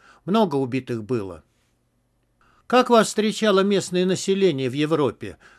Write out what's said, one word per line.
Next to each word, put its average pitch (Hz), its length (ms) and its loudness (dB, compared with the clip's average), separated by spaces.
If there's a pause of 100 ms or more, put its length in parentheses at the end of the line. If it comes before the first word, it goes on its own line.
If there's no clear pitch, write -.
(260)
Много 190 300 0
убитых 127 460 -4
было». 98 400 -6 (1200)
«Как 247 220 2
вас 220 200 6
встречало 208 520 0
местное 185 460 0
население 180 640 0
в 127 40 -6
Европе? 147 640 -2 (200)